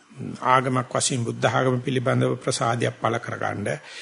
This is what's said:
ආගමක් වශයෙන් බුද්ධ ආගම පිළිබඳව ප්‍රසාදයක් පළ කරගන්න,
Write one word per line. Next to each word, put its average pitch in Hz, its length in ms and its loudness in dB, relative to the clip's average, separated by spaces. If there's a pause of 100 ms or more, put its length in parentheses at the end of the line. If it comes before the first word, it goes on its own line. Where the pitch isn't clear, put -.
(420)
ආගමක් 127 480 4
වශයෙන් 123 340 0
බුද්ධ 117 220 -2
ආගම 131 340 2
පිළිබඳව 127 560 2
ප්‍රසාදයක් 120 600 0
පළ 117 220 0
කරගන්න, 107 500 -4 (340)